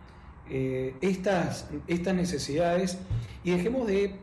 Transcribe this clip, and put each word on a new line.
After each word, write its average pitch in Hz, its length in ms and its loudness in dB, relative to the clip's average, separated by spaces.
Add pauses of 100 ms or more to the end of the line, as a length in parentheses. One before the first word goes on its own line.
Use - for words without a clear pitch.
(500)
eh, 131 500 0
estas, 185 680 2 (180)
estas 175 280 2
necesidades 170 840 2 (460)
y 175 80 2
dejemos 233 340 2
de 196 360 2